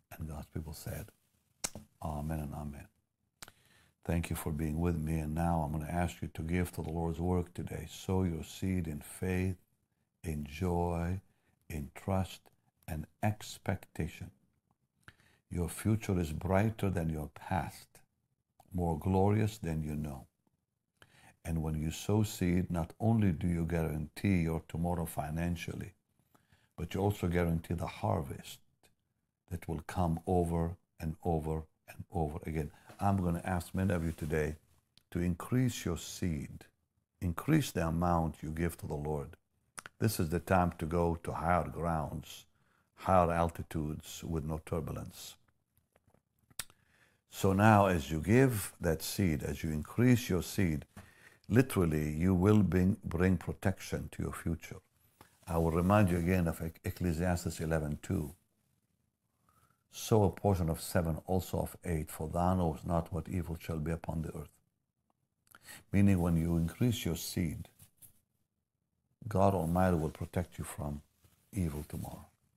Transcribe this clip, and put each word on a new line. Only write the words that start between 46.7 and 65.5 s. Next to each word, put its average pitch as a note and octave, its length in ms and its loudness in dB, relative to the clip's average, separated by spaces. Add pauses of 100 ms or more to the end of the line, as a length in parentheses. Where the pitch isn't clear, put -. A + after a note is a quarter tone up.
So F#2+ 220 2
now G2+ 340 8
as E2 240 2
you D#2 100 0
give A2+ 600 4
that E2 220 2
seed, D#2+ 400 0
as D2 200 -4
you D#2+ 80 -2
increase A2+ 600 2
your F2 120 2
seed, D#2+ 440 0 (640)
literally D#2+ 640 2
you F2+ 200 4
will G2+ 280 6
bring, F#2 420 4
bring F#2 320 2
protection - 720 -4
to - 140 -8
your D#2+ 100 -4
future. - 480 -6 (640)
I E2 120 0
will E2 120 4
remind F2+ 400 6
you F2+ 60 4
again F2 320 4
of E2 140 -4
Ec-, E2 200 -8
Ecclesiastes F2 800 -2
eleven D#2 380 0
two. D#2 360 -4 (1600)
"Sow G#2+ 320 4
a F2+ 60 4
portion F2 380 2
of D#2+ 120 -2
seven, E2 460 0
also F2 340 -2
of - 240 -6
eight, D#2+ 260 -2
for D#2 180 -8
thou F2 260 2
knowest E2+ 300 0
not E2+ 280 -2
what D#2+ 160 -6
evil E2 300 -4
shall E2 200 -6
be D#2 140 -2
upon D#2+ 300 -6
the E2 140 -8
earth." E2+ 140 -12 (1400)